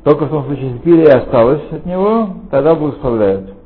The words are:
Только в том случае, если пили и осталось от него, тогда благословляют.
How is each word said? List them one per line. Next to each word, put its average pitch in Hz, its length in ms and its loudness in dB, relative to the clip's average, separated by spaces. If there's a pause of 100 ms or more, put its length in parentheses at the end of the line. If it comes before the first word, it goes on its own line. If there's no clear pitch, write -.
Только 147 220 2
в 131 40 -6
том 139 160 -4
случае, 135 220 -6
если 120 120 -8
пили 165 220 4
и 151 80 6
осталось 131 600 2
от 156 140 -12
него, 202 440 -2 (220)
тогда 147 240 2
благословляют. 113 760 -2 (120)